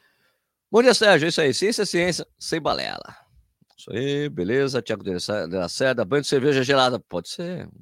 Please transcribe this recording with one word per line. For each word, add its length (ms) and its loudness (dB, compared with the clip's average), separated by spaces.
Bom 120 6
dia, 100 8
Sérgio, 320 6
é 60 2
isso 100 -2
aí, 140 2
ciência 280 0
é 40 -4
ciência, 400 -2
sem 220 -6
balela. 640 -6
Isso 160 -18
aí, 360 -4
beleza. 540 -2
Thiago 220 -6
de 160 -4
Sa-, 260 -4
de 100 -6
Lacerda, 480 -2
banho 180 0
de 60 -8
cerveja 340 2
gelada. 380 2
Pode 280 -8
ser, 400 -10